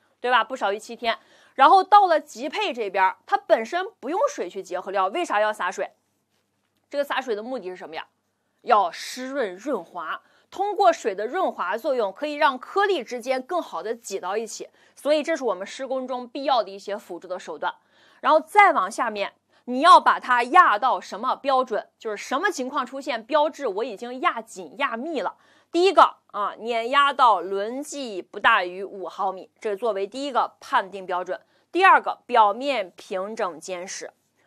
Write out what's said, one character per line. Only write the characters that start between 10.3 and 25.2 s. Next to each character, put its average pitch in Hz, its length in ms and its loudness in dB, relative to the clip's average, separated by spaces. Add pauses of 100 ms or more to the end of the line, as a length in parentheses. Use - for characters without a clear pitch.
通 403 240 -4
过 370 160 6
水 220 240 -2
的 208 120 -8
润 285 260 -2
滑 190 240 -6
作 262 180 -4
用， 220 160 -2
可 - 160 -8
以 294 80 -4
让 294 240 2
颗 392 280 -2
粒 339 180 0
之 247 160 -10
间 262 220 -4
更 320 180 -4
好 170 220 -8
的 214 120 -6
挤 208 240 -10
到 180 160 -6
一 220 120 -6
起， - 240 -14 (260)
所 285 160 0
以 311 100 2
这 320 140 -2
是 269 80 -6
我 226 100 0
们 185 120 -10
施 269 200 -12
工 254 220 -6
中 247 180 -8
必 269 180 -10
要 262 180 2
的 190 80 -6
一 196 80 -14
些 202 180 -8
辅 190 220 -12
助 175 100 -20
的 180 100 -8
手 165 200 -12
段。 170 160 -4 (480)
然 262 100 4
后 311 80 6
再 392 320 6
往 208 180 0
下 240 200 -4
面， 202 240 -6 (320)
你 254 140 -4
要 339 200 10
把 233 180 2
它 247 260 0
压 269 340 6
到 220 200 0
什 - 220 -12
么 240 160 -2
标 269 260 0
准？ 220 240 -6 (120)
就 220 120 -10
是 208 60 -8
什 254 240 -4
么 403 100 0
情 254 160 -6
况 262 200 -4
出 269 120 -12
现 254 240 -6
标 302 280 0
志 277 160 -8
我 208 180 -4
已 247 100 -8
经 247 260 -12
压 302 200 0
紧、 180 380 -16
压 247 180 -4
密 277 240 -6